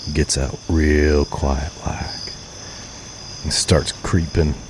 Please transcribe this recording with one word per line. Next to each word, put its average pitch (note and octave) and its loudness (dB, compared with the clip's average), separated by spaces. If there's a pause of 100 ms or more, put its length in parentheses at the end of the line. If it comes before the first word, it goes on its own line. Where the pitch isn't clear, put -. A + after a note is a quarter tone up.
(140)
gets D2+ 2
out C2 -2 (120)
real D2+ 6
quiet C#2 0 (140)
like, - -6 (1400)
and D2+ -4
starts - 2
creeping. D#2+ 2 (160)